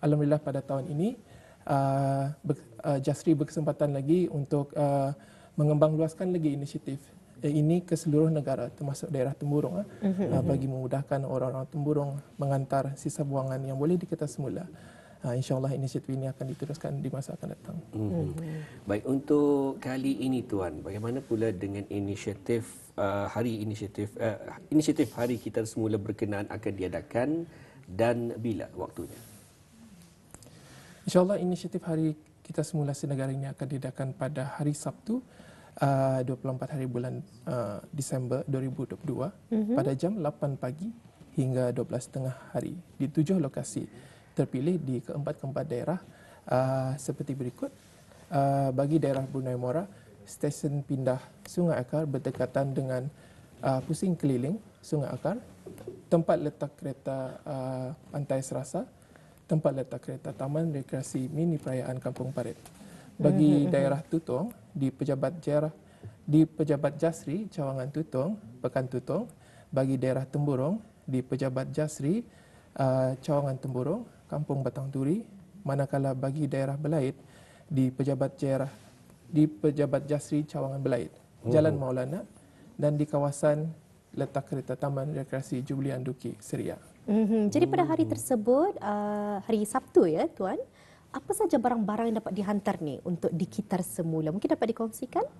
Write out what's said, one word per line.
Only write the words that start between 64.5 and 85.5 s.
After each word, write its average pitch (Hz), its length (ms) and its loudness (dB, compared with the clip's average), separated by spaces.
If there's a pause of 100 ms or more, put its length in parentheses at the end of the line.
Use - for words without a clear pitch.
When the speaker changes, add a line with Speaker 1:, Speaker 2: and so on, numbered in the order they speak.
Speaker 1:
di 135 160 0
pejabat 135 540 -2
jarah, 151 320 2 (480)
di 156 240 8
pejabat 147 500 2
Jasri, 165 540 -2
Cawangan 135 420 -2
Tutong, 156 460 0 (240)
Pekan 131 260 0
Tutong. 147 380 -2 (420)
Bagi 135 320 2
daerah 131 240 0
Temburong, 143 560 0 (240)
di 127 160 0
pejabat 131 540 -2
Jasri, 151 500 0 (540)
uh, 131 420 4
Cawangan 143 380 0
Temburong, 139 480 -2 (240)
Kampung 147 320 -2
Batang 135 320 -4
Turi. 147 320 0 (400)
Manakala 139 480 0
bagi 135 320 -2
daerah 135 320 -2
Belait, 147 400 0 (480)
di 131 240 4
pejabat 135 480 0
jarah, 135 320 0 (560)
di 151 240 6
pejabat 143 560 2
Jasri, 147 400 0
Cawangan 139 320 -4
Belait, 131 320 0 (400)
Jalan 151 240 6
Speaker 3:
Mhm. 139 80 -2
Speaker 1:
Maulana, 127 380 -2 (580)
dan 147 160 4
di 147 160 2
kawasan 147 560 2 (480)
letak 135 320 -2
kereta 135 320 -4
Taman 139 400 -2
Rekreasi 135 480 -4